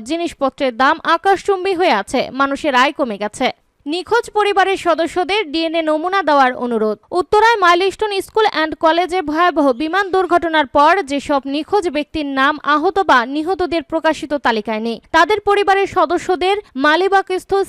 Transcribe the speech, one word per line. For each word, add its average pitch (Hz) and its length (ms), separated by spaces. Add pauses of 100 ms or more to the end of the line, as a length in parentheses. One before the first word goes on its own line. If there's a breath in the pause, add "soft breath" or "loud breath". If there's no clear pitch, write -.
জিনিসপত্রের 285 720
দাম 285 140 (200)
আকাশচুম্বী 392 640
হয়ে 311 220
আছে, - 180 (220)
মানুষের 277 400
আয় 285 180
কমে 220 260
গেছে। 240 220 (380)
নিখোঁজ 359 400 (120)
পরিবারের 392 480
সদস্যদের 349 560 (120)
ডিএনএ 330 360
নমুনা 359 400
দেওয়ার 269 220 (140)
অনুরোধ। 214 320 (220)
উত্তরায় 440 440
মাইলস্টোন 359 480 (140)
স্কুল 427 280
অ্যান্ড 311 200 (100)
কলেজে 339 360 (120)
ভয়াবহ 320 360 (140)
বিমান 359 240 (100)
দুর্ঘটনার 330 600
পর 302 180 (180)
যেসব 285 300 (120)
নিখোঁজ 330 320 (100)
ব্যক্তির 294 320 (120)
নাম 285 140 (220)
আহত 330 220 (120)
বা 262 100 (140)
নিহতদের 311 580
প্রকাশিত 320 400 (140)
তালিকায় 220 420
নেই, 226 100 (180)
তাদের 339 320
পরিবারের 392 400 (100)
সদস্যদের 359 580 (300 soft breath)
মালিবাগস্থ 370 640 (180)